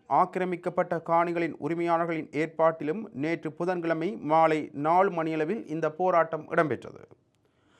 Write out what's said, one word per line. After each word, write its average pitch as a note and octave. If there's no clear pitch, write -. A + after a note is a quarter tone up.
ஆக்கிரமிக்கப்பட்ட F3+
காணிகளின் E3+
உரிமையாளர்களின் E3
ஏற்பாட்டிலும் D#3+
நேற்று D#3+
புதன்கிழமை F3
மாலை D#3
நாலு E3+
மணியளவில் D#3+
இந்த D#3
போராட்டம் D#3+
இடம்பெற்றது. D#3